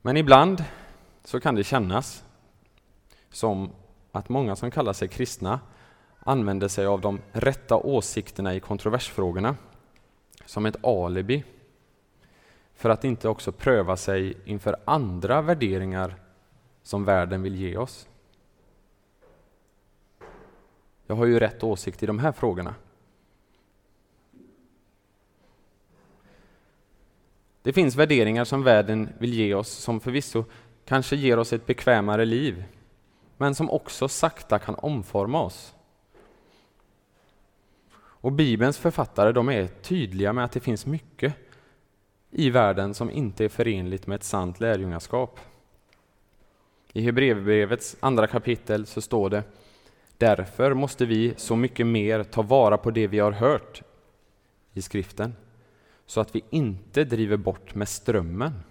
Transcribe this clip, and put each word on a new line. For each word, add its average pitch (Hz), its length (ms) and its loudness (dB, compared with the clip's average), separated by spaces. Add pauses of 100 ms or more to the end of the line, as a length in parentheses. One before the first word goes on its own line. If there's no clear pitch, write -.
Men 127 160 0
ibland 156 460 8 (600)
så - 160 -6
kan 135 160 0
det 101 80 2
kännas 110 600 -2 (1040)
som 98 420 -4 (400)
att - 180 -10
många 123 260 -2
som 120 160 -8
kallar 120 220 -2
sig 98 140 -6
kristna 120 520 -6 (600)
använder 101 480 -2
sig 98 180 -2
av 98 160 0
de 101 200 -4 (100)
rätta 120 440 0
åsikterna 104 800 -2
i 95 40 -6
kontroversfrågorna 104 960 -4 (880)
som 104 200 -4
ett 110 200 -4
alibi 98 580 -2 (1400)
för 120 80 0
att 110 140 0
inte 117 260 -2
också 104 220 -6
pröva 95 460 0
sig 95 480 -4
inför 104 300 -4 (100)
andra 113 560 0
värderingar 95 720 -2 (680)
som 101 220 -6
världen 92 360 2
vill 95 140 -6
ge 92 220 -6
oss. - 300 -10 (3000)
Jag 107 80 -4
har 117 100 2
ju 120 140 4
rätt 110 240 0
åsikt 101 400 -6
i - 20 -2
de 107 140 -4
här 147 120 0
frågorna. 98 440 -4 (4000)
Det 135 120 6
finns 143 220 6
värderingar 120 500 4
som 139 180 -2
världen 110 540 6
vill 120 160 -4
ge 107 200 2
oss 101 160 -2
som - 300 -6
förvisso 123 460 -4 (400)
kanske 131 300 0
ger 131 240 4
oss 117 140 0
ett 113 120 -6
bekvämare 110 600 2
liv, 113 380 -2 (720)
men 143 180 0
som 156 140 -2
också - 380 -4
sakta - 520 -2
kan 107 160 -8
omforma 123 640 -4
oss. - 340 -10 (2250)
Och - 360 -8
Bibelns 139 460 2
författare, 113 540 2
de 123 180 2
är 104 180 0
tydliga 101 640 -4
med 123 120 -2
att 123 60 -8
det - 80 -4
finns 117 260 -4
mycket 147 480 -4 (1000)
i 147 180 2
världen 101 440 2
som 113 160 -6
inte 110 360 -2
är 104 40 -2
förenligt 95 580 -4
med 101 80 -4
ett 98 80 -10
sant 92 360 -4
lärjungaskap. 107 800 -4 (1500)
I 110 80 -4
Hebreerbrevets 110 1000 2
andra 117 280 2
kapitel 110 580 -2
så - 160 -8
står 104 280 0
det: 104 140 0 (760)
"Därför 113 560 2
måste 135 320 0
vi 113 320 2
så - 180 -2
mycket 120 320 0
mer 110 360 2
ta 110 180 -4
vara 107 360 6
på 113 140 -2
det 110 160 2
vi 101 120 0
har 104 120 4
hört 120 500 0 (920)
i 95 80 -8
skriften, 104 540 -6 (680)
så - 160 -4
att - 140 -6
vi - 140 -4
inte 135 540 -2
driver 110 340 0
bort - 380 -6
med 101 140 -2
strömmen." 101 800 -4